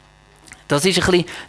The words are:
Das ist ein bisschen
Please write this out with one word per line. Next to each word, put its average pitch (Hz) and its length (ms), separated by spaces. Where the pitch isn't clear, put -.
Das 143 180
ist 180 140
ein 185 120
bisschen 175 140